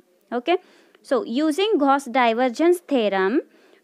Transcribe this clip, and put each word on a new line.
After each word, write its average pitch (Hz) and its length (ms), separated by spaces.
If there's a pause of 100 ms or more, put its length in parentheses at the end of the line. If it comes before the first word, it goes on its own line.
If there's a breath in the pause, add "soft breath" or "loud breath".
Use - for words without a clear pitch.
(320)
Okay. 247 260 (460 soft breath)
So 240 200
using 311 540
Gauss 277 280
divergence 254 720
theorem 208 640 (420 soft breath)